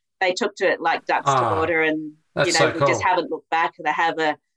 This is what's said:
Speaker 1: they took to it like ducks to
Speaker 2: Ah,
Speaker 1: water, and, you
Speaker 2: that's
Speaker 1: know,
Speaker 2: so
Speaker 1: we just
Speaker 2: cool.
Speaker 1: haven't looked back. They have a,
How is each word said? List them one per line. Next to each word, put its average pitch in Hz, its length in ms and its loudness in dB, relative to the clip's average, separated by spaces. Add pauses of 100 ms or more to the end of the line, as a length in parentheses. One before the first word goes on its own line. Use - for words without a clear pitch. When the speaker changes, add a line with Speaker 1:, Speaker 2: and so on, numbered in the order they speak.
(220)
Speaker 1:
they 185 100 2
took 196 240 -4
to 190 160 0
it - 100 -2
like 165 240 -2
ducks 151 240 0
to 135 80 4
Speaker 2:
Ah, 113 220 0
Speaker 1:
water, 165 220 0
and, 156 180 0
you - 140 -12 (200)
Speaker 2:
that's - 260 0
Speaker 1:
know, 160 100 4
Speaker 2:
so - 40 -4
Speaker 1:
we 165 60 -6
just 143 240 2
Speaker 2:
cool. 190 60 2
Speaker 1:
haven't 175 200 0
looked - 200 -8
back. 170 280 0
They 156 140 -4
have 160 260 0
a, 151 200 0 (200)